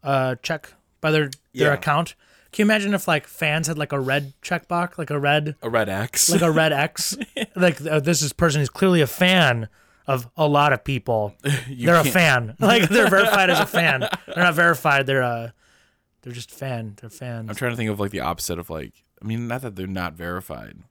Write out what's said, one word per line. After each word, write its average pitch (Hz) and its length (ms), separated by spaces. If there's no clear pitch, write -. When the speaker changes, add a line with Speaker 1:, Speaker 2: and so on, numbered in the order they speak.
Speaker 1:
uh, 131 400
check - 300
by 160 80
their, 156 140
their 147 160
Speaker 2:
Yeah. 143 40
Speaker 1:
account? 151 400
Can 214 120
you 208 80
imagine 208 220
if, - 140
like, 156 200
fans 156 400
had, 160 120
like, 147 140
a 139 60
red 135 420
check - 260
box, 175 320
like 151 100
a 147 100
red 147 440
Speaker 2:
A 117 60
red 113 200
X. 101 400
Speaker 1:
like 170 120
a 170 100
red 160 220
X? 151 480
Speaker 2:
<laughs> 226 40
Speaker 1:
Like, 170 300
uh, 156 140
this 156 220
is 147 120
person 151 280
is 135 80
clearly 180 320
a 135 60
fan 147 600
of 127 300
a 156 100
lot 143 260
of 123 100
people. 113 560
Speaker 2:
<laughs> 135 280
You 123 200
Speaker 1:
They're 170 80
a 160 80
Speaker 2:
can't 131 100
Speaker 1:
fan. 135 440
<laughs> - 20
Like, 214 300
they're 214 200
verified 196 400
as - 100
a 202 60
Speaker 2:
<laughs> - 120
Speaker 1:
fan. 151 240
They're - 420
not 175 100
verified. 151 520
They're, 135 180
uh, 117 260
they're 123 120
just 120 180
fan. 117 480
They're 117 100
fans. 117 400
Speaker 2:
I'm 104 60
trying 123 160
to 117 60
think 113 120
of, 104 100
like, 101 120
the 95 100
opposite 85 380
of, 87 100
like, 78 240
I - 40
mean, 117 220
not 123 140
that 113 140
they're 92 120
not 92 260
verified. 85 640